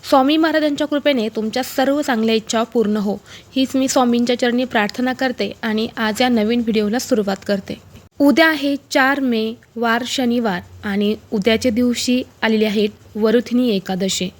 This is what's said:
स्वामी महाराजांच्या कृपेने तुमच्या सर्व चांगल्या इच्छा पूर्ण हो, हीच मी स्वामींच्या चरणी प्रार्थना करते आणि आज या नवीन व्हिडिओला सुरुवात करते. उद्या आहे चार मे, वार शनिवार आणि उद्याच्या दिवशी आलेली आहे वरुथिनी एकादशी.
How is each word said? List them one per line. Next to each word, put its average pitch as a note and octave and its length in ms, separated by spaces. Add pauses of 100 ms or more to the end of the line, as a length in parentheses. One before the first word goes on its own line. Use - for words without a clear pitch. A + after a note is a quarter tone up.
स्वामी C#4 340
महाराजांच्या D4+ 500
कृपेने C#4 480
तुमच्या A3 300
सर्व C#4 360
चांगल्या A3+ 340
इच्छा A3+ 280
पूर्ण G#3+ 340
हो, G3+ 160 (420)
हीच C4 200
मी C4+ 120
स्वामींच्या A#3+ 520
चरणी B3 260
प्रार्थना B3 480
करते B3 380 (120)
आणि A3 240 (100)
आज A3 240
या B3+ 80
नवीन A#3 300
व्हिडिओला A3 400
सुरुवात G3+ 480
करते. G3+ 320 (400)
उद्या C#4+ 280
आहे C#4+ 280 (160)
चार C#4 300
मे, A3+ 320 (220)
वार A#3 320
शनिवार A#3 540 (220)
आणि G#3 320 (160)
उद्याच्या A3+ 400
दिवशी B3 500 (200)
आलेली A3 240
आहे G#3 220 (280)
वरुथिनी A#3 540
एकादशी. F#3+ 600 (100)